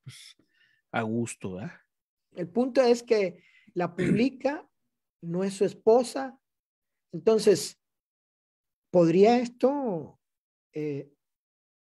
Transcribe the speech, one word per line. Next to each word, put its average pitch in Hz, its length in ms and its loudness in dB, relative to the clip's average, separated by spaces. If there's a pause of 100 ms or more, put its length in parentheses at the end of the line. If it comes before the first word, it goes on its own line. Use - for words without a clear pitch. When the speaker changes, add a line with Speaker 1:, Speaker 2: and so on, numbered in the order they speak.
Speaker 1:
Pues, - 340 -20 (540)
a 117 120 -4
gusto, 113 520 -6
¿verdad? 104 180 -12 (600)
Speaker 2:
El 175 140 -10
punto 254 340 -2
es 240 220 2
que 202 400 -2 (300)
la 175 200 -4
publica, 254 760 -2 (260)
<clears throat> - 280 -20
no 170 220 -4
es 196 100 -6
su 202 100 0
esposa. 247 720 0 (760)
Entonces, 214 680 2 (1080)
¿podría 185 480 4
esto, 240 800 -4 (540)
eh, 143 400 -10 (760)